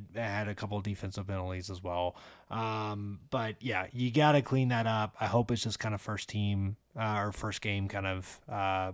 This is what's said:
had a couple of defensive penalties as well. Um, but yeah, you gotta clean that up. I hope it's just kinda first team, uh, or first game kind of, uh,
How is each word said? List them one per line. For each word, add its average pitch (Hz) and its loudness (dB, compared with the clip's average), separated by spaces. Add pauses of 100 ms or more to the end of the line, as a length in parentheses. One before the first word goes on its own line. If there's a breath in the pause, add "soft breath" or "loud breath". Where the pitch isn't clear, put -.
(140)
had 104 -2
a 104 -2
couple 104 -4
of 101 -2
defensive 101 -4
penalties 92 -4
as 92 -8
well. 90 0 (360 loud breath)
Um, 107 -4 (100)
but 113 -2
yeah, 95 -2
you 123 2
gotta 147 8
clean 131 4
that 117 4
up. 110 2
I 110 0
hope 113 4
it's 117 0
just 110 -2
kinda 107 0
first 104 -6
team, 101 2 (240)
uh, 107 0
or 104 -2
first 104 -4
game 98 0
kind 98 -2
of, 92 -4
uh, 95 0